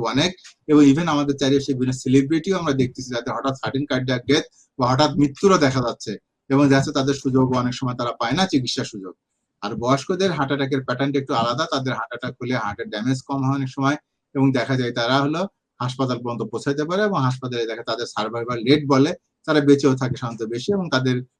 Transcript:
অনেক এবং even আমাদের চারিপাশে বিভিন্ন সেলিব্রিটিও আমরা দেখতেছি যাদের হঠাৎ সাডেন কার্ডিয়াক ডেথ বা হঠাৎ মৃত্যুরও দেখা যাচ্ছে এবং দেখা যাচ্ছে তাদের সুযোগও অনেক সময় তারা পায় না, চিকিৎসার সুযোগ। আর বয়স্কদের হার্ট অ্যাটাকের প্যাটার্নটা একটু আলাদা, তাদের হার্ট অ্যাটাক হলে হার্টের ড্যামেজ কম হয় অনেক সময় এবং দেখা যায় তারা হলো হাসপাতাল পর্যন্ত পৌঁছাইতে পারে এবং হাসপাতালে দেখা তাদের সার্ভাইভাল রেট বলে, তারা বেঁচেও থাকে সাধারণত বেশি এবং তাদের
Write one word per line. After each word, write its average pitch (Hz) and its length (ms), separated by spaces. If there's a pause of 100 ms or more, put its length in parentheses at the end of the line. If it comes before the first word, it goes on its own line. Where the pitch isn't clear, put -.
অনেক 135 260 (380)
এবং 151 140
even 143 260
আমাদের 143 280
চারিপাশে 139 360
বিভিন্ন 127 220
সেলিব্রিটিও 139 640
আমরা 160 160
দেখতেছি 127 360
যাদের 120 220
হঠাৎ 127 240
সাডেন 135 300
কার্ডিয়াক 127 400
ডেথ 147 180 (340)
বা 131 80
হঠাৎ 131 300
মৃত্যুরও 175 420
দেখা 131 240
যাচ্ছে 113 300 (380)
এবং 135 120
দেখা 139 160
যাচ্ছে 139 180
তাদের 139 180
সুযোগও 127 420
অনেক 123 180
সময় 123 220
তারা 120 160
পায় - 220
না, 190 120
চিকিৎসার 123 420
সুযোগ। 95 260 (480)
আর 104 140
বয়স্কদের 139 560
হার্ট 143 200
অ্যাটাকের 139 300
প্যাটার্নটা 135 380
একটু 135 140
আলাদা, 123 320
তাদের 135 280
হার্ট 113 180
অ্যাটাক 123 240
হলে 123 200
হার্টের 110 340
ড্যামেজ 117 320
কম 139 200
হয় 135 140
অনেক 135 140
সময় 139 260 (380)
এবং 135 180
দেখা 123 240
যায় 123 160
তারা 120 280
হলো 156 220 (380)
হাসপাতাল 127 380
পর্যন্ত 120 260
পৌঁছাইতে 139 400
পারে 180 200
এবং 196 160
হাসপাতালে 127 460
দেখা 113 180
তাদের 117 240
সার্ভাইভাল 117 540
রেট 143 240
বলে, 139 240 (380)
তারা 151 120
বেঁচেও 143 340
থাকে 127 220
সাধারণত 117 300
বেশি 117 260
এবং 190 180
তাদের 131 260 (240)